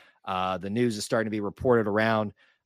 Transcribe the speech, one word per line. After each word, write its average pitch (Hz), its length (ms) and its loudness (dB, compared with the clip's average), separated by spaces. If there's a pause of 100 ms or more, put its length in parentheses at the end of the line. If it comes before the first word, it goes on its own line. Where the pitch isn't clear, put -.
(260)
Uh, 92 320 -2
the 92 120 -8
news 113 280 0
is 104 80 -8
starting 113 220 0
to 107 80 -4
be 107 60 -2
reported 113 460 2
around, 107 460 2 (320)